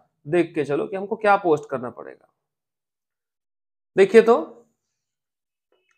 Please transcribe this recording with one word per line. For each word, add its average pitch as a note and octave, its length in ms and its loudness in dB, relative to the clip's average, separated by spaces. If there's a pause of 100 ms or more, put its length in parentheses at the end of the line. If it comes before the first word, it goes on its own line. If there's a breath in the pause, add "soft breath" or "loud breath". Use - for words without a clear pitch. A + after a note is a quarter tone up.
(260)
देख E3 280 -2
के D3+ 100 -4
चलो C#3+ 220 -4
कि F#3+ 100 -10
हमको G3 200 -10
क्या G3+ 220 0
पोस्ट E3 320 -2
करना B2 200 -8
पड़ेगा। - 380 -20 (1700)
देखिए, G3 260 6
तो C4+ 440 0 (1300)